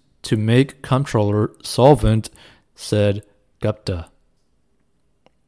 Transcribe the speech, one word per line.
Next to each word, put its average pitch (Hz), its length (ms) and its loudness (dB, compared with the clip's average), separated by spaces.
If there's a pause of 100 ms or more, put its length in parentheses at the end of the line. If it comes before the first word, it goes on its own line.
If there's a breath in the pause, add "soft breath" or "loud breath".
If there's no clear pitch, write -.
(220)
to 113 160 -4
make 120 420 0
comptroller 107 680 -2 (120)
solvent, 110 680 2 (440 soft breath)
said 104 480 -2 (380)
Gupta. 95 480 -6 (1400)